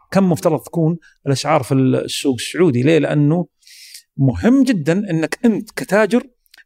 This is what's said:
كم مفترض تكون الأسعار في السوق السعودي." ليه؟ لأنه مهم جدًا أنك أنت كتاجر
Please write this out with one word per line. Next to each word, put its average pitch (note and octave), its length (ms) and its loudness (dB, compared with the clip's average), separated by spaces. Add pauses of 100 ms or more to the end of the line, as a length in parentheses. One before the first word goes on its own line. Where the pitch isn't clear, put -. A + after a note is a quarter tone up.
(120)
كم F#3+ 180 2
مفترض D#3 300 -2
تكون E3 380 -2 (300)
الأسعار C#3 360 0
في C#3 100 -4
السوق C3 600 0
السعودي." C3+ 500 0
ليه؟ D#3 160 4
لأنه D3 480 0 (720)
مهم C#3+ 460 2
جدًا E3 300 0 (160)
أنك D#3+ 360 -4
أنت G#3 260 0
كتاجر A3 520 0 (420)